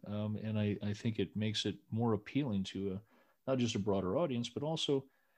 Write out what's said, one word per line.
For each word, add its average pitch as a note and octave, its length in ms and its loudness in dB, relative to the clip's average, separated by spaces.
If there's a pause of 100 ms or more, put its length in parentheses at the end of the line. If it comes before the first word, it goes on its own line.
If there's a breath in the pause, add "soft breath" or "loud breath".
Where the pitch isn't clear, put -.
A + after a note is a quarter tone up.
Um, G#2 360 -4
and A2 160 -2
I, G#2 240 2
I G#2 120 -2
think A2+ 240 -2
it F#2+ 180 0
makes G#2+ 300 0
it G2+ 100 0 (140)
more A2+ 240 2
appealing G#2 500 0
to F#2+ 280 -4
a, - 580 -10
not C3 80 2
just A#2+ 160 2
a A2+ 40 0
broader F#2+ 380 2
audience, C3+ 320 0
but - 140 -6
also, D3 420 0 (340)